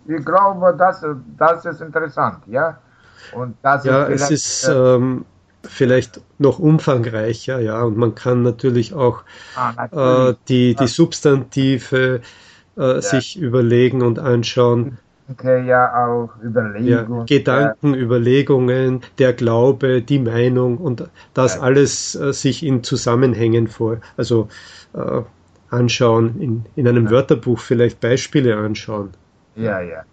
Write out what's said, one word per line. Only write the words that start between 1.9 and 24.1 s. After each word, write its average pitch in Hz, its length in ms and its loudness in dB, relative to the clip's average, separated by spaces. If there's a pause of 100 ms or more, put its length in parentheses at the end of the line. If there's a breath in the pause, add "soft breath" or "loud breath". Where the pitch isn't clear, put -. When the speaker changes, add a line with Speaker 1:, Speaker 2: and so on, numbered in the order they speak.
Speaker 1:
ja? 147 360 -6 (480 loud breath)
Und 123 320 -10
das 139 220 0
Speaker 2:
Ja, 135 200 2
Speaker 1:
ist - 20 -2
Speaker 2:
es 139 240 -2
Speaker 1:
vielleicht, - 0 -
Speaker 2:
ist, - 380 -2
Speaker 1:
äh, 151 60 2
Speaker 2:
ähm, 127 520 2 (380)
vielleicht 127 560 0 (180)
noch 139 200 2
umfangreicher, 123 1000 0
ja, 110 220 -2
und 113 140 -2
man 113 180 0
kann 123 280 0
natürlich 120 520 0
auch, 123 280 0 (300 loud breath)
Speaker 1:
Ah, 120 200 -6
natürlich. 127 580 0
Speaker 2:
äh, 117 40 -2 (140)
die, 123 280 2
die 131 100 0
Speaker 1:
Ja. - 20 0
Speaker 2:
Substantive, 135 1300 0 (560 loud breath)
äh, 135 240 0
Speaker 1:
Ja. - 20 -
Speaker 2:
sich - 360 -4
überlegen 123 640 2
und 120 160 0
anschauen. 120 760 0 (380)
Speaker 1:
Okay, 127 360 0
ja, 127 260 2 (140)
auch 120 300 -4 (400)
Speaker 2:
Ja, 117 340 0
Speaker 1:
Überlegung, 117 160 -6
Speaker 2:
Gedanken, 135 680 2
Speaker 1:
ja. - 0 -
Speaker 2:
Überlegungen, 127 1080 0 (160 loud breath)
der 127 140 4
Glaube, 123 680 2
die 139 180 0
Meinung 123 580 0
und 139 300 -6 (240 soft breath)
das 131 240 2
Speaker 1:
Ja. - 20 -10
Speaker 2:
alles, 139 560 2
äh, 139 180 -4
sich - 320 -4
in 131 200 -2
Zusammenhängen 117 840 0
vor-, 113 320 -6 (160 loud breath)